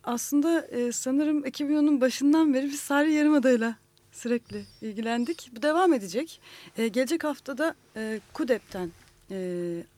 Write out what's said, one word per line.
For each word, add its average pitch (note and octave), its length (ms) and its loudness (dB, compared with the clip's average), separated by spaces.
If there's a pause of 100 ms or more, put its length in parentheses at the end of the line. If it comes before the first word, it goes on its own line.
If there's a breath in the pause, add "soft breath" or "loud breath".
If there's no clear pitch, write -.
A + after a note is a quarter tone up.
aslında, C#4+ 600 0
e, A#3+ 260 -4
sanırım D4 540 0
iki C#4 220 -4
bin D4+ 80 2
onun D4 240 4
başından C#4+ 540 4
beri C4+ 120 0
biz C#4+ 140 -6
Sarı D4 300 2
Yarımada'yla C4 680 4 (360)
sürekli A#3 520 -6 (160)
ilgilendik. A#3 760 -4
Bu A3 60 -16
devam E4 300 4
edecek. G#3+ 480 -4 (380 loud breath)
E, A3+ 100 0
gelecek C4 360 -2
haftada, C#4+ 500 -4 (220)
e, A3 240 -6 (120)
kudep'ten, G3 600 -4 (380)
e, F3+ 300 -6 (380)